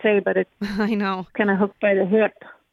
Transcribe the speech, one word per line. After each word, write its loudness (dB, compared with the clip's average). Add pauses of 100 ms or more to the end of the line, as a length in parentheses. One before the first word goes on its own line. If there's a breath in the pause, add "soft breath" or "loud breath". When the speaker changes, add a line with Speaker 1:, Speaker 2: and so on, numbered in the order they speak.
Speaker 1:
say, 2
but -2
it's -2
Speaker 2:
<laughs> -12
I -4
know. -4
Speaker 1:
kinda 0
hooked -2
by 2
the 0
hip. 2 (420)